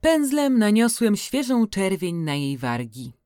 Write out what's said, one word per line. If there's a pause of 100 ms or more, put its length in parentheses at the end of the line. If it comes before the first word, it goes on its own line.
Pędzlem
naniosłem
świeżą
czerwień
na
jej
wargi. (140)